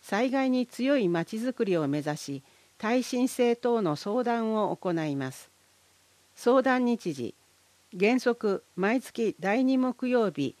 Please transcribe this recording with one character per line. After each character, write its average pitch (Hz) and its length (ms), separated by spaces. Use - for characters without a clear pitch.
災 233 280
害 269 200
に 254 180
強 269 300
い 202 120
ま 170 160
ち - 120
づ 240 160
く 233 120
り 190 100
を 156 120
目 143 120
指 151 180
し、 139 260
耐 240 240
震 247 260
性 240 280
等 233 260
の 160 140
相 214 280
談 226 320
を 190 200
行 180 160
い 156 240
ま 131 160
す。 - 180
相 262 260
談 254 240
日 220 280
時、 123 200
原 226 200
則 233 440
毎 214 260
月 - 380
第 202 240
二 262 140
木 254 300
曜 233 240
日 139 280